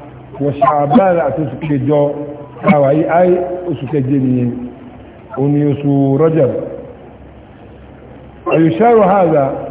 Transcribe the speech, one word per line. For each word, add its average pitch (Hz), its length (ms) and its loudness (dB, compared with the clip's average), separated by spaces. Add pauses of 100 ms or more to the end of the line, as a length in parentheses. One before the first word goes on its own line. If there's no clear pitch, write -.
(400)
wa 139 120 -2
Sha'ban 160 680 2
àti 156 240 -2
oṣù 127 140 -6 (120)
kẹjọ. 143 420 0 (600)
Káwa 143 220 4
yìí, 156 160 0
ayé 180 280 2 (320)
oṣù 139 220 -6
keje 139 280 -2
nìyẹn. 127 320 0 (840)
Ó 131 60 -4
ní 147 220 2
oṣù 139 540 0
Rajab. 156 320 2 (2000)
أي 160 180 4
شهر 220 340 4
هذا؟ 160 480 2 (180)